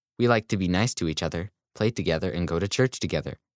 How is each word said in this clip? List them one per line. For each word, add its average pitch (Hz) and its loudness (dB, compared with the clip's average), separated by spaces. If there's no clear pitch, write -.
We 120 4
like 113 4
to 107 2
be 92 0
nice 95 2
to 85 -2
each 80 -2
other, 85 -4
play 107 0
together, 85 -2
and - -2
go 82 0
to 98 0
church 127 0
together. - -4